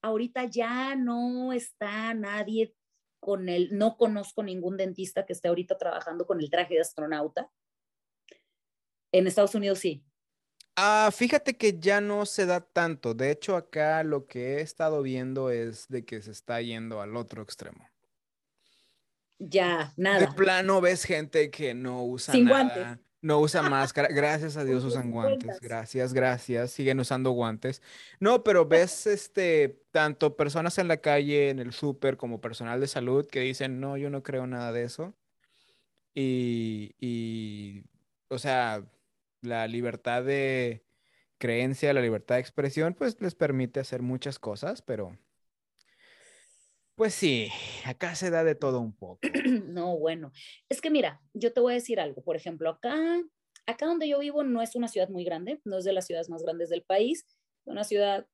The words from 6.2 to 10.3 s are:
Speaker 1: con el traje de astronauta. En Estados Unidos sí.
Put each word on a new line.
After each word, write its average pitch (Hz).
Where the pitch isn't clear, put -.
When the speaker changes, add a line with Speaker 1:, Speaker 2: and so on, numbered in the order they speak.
Speaker 1:
con 180
el 147
traje 175
de 156
astronauta. 156
En 185
Estados 196
Unidos 196
sí. 151